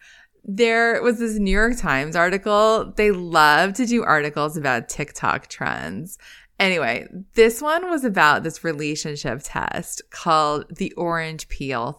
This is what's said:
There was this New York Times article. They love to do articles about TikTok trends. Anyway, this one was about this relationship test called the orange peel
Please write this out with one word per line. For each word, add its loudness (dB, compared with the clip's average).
There 2
was 0
this -4
New 0
York 2
Times -2
article. 2
They 4
love 4
to 0
do 2
articles 0
about -2
TikTok -4
trends. -8
Anyway, 0
this 6
one -2
was -2
about 4
this -8
relationship -6
test -8
called -2
the -6
orange -6
peel -6